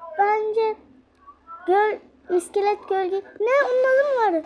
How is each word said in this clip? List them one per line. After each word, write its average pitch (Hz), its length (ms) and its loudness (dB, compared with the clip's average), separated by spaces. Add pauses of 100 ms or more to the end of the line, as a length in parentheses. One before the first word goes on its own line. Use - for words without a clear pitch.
(180)
Bence 427 580 0 (920)
göl, 403 300 2 (400)
iskelet 403 520 -2
gölge. 381 260 -2 (240)
Ne? 453 120 0 (140)
Onun 508 180 0
adı 523 260 4
mı 440 280 2
var? 311 80 -4